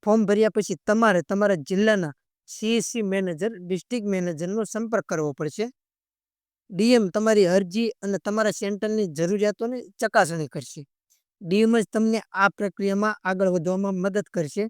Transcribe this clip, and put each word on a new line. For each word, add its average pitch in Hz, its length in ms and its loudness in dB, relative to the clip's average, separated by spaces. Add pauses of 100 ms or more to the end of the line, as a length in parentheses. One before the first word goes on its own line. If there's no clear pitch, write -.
ફોર્મ 214 220 4
ભર્યા 214 220 4
પછી 196 280 -2 (100)
તમારે 214 360 4
તમારા 202 320 2
જિલ્લાના 185 580 0 (360)
સી 220 280 -2
એસ 214 100 0
સી 226 160 -4
મેનેજર, 190 560 -2
ડિસ્ટ્રિક્ટ 190 500 -6
મેનેજરનો 180 560 -2
સંપર્ક 220 400 -4
કરવો 156 280 -4
પડશે. 156 340 -6 (1040)
ડી 220 220 2
એમ 226 160 4
તમારી 208 380 4
અરજી 196 440 0 (120)
અને 196 160 -4
તમારા 214 320 0
સેન્ટરની 208 560 -4
જરૂરિયાતોની 202 760 -2 (180)
ચકાસણી 170 460 2
કરશે. 143 380 -14 (560)
ડી 190 200 0
એમ 226 180 4
જ 214 140 2
તમને 220 300 0 (100)
આ 196 160 2
પ્રક્રિયામાં 202 680 -2 (100)
આગળ 190 240 2
વધવામાં 185 460 0
મદદ 190 380 -2
કરશે 180 380 -4